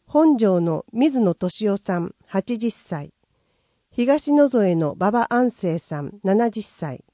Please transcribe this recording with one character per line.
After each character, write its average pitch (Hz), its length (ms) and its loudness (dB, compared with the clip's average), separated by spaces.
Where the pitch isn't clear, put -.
本 302 340 4
庄 190 220 4
の 165 320 -2
水 262 260 2
野 185 160 2
俊 185 320 -4
夫 196 80 0
さ 185 240 -4
ん、 170 160 -8
八 208 320 -4
十 226 140 -2
歳。 151 420 -12
東 277 400 0
野 285 160 6
添 208 280 2
の 156 180 0
馬 180 180 0
場 233 180 0
安 240 220 0
生 170 260 -4
さ 156 220 -10
ん、 147 240 -12
七 214 280 2
十 214 100 -8
歳。 - 420 -12